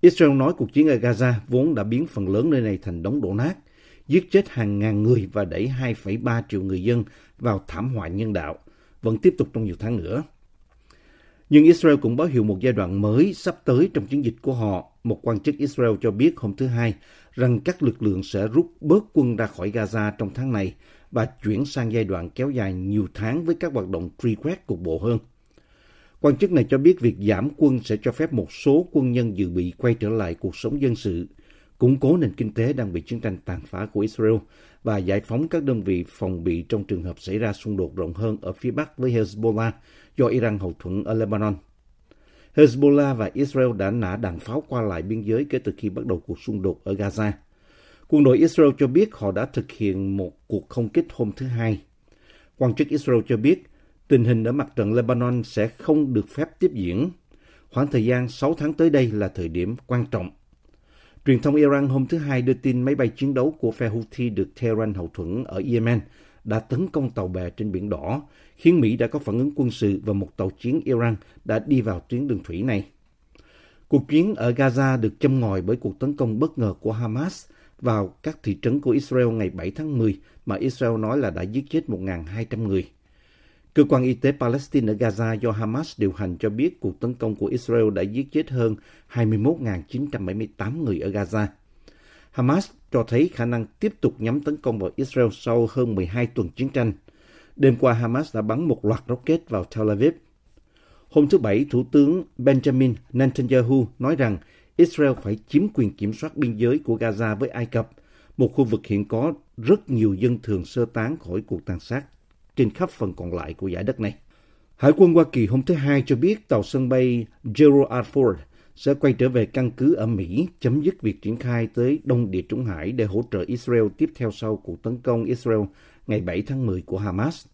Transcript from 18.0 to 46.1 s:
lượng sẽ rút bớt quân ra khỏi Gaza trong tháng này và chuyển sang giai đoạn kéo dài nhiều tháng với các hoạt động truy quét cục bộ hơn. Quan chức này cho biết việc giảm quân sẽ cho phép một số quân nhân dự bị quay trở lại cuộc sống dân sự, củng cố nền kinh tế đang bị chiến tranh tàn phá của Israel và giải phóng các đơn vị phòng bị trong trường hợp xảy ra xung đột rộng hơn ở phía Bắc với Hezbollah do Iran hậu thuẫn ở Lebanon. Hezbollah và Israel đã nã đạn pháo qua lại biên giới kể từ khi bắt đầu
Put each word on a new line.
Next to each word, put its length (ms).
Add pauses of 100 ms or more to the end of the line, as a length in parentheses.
lượng 200
sẽ 260
rút 320
bớt 320
quân 240
ra 100
khỏi 240
Gaza 480
trong 160
tháng 180
này 220 (360)
và 160 (180)
chuyển 200
sang 280
giai 120
đoạn 260
kéo 200
dài 240
nhiều 400
tháng 300
với 100
các 180
hoạt 160
động 220 (120)
truy 120
quét 320
cục 140
bộ 180
hơn. 200 (1000)
Quan 160
chức 160
này 160
cho 100
biết 220
việc 160 (120)
giảm 280
quân 280
sẽ 180
cho 100
phép 200
một 200
số 400
quân 200
nhân 240
dự 140
bị 280
quay 160
trở 140
lại 260
cuộc 220
sống 260
dân 140
sự, 300 (520)
củng 180
cố 200
nền 160
kinh 200
tế 200
đang 200
bị 80
chiến 200
tranh 240
tàn 220
phá 200
của 140
Israel 340 (480)
và 160
giải 220
phóng 280
các 140
đơn 200
vị 260
phòng 360
bị 180
trong 220
trường 180
hợp 180
xảy 180
ra 140
xung 240
đột 200
rộng 180
hơn 260
ở 120
phía 180
Bắc 280
với 140
Hezbollah 580 (460)
do 100
Iran 320
hậu 200
thuẫn 260
ở 100
Lebanon. 400 (1000)
Hezbollah 600
và 180
Israel 440
đã 140
nã 260
đạn 220
pháo 300
qua 140
lại 200
biên 200
giới 280
kể 80
từ 180
khi 120
bắt 180
đầu 200